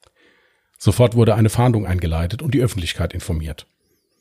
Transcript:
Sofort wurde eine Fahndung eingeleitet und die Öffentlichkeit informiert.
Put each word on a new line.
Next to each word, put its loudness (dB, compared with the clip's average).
Sofort 2
wurde 4
eine 4
Fahndung 0
eingeleitet -2
und -4
die 2
Öffentlichkeit -4
informiert. -8